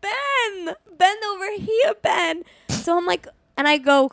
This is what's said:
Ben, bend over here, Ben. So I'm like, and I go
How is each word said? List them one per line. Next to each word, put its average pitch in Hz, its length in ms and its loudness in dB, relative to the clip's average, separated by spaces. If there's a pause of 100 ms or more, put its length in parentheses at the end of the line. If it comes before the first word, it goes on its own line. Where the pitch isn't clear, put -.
Ben, 440 720 -4 (220)
bend 392 220 2 (140)
over 381 240 -6
here, 440 460 0
Ben. 330 420 -2 (240)
So - 280 -2
I'm 349 100 0
like, 359 200 -2 (300)
and 277 120 0
I 302 100 4
go 277 340 4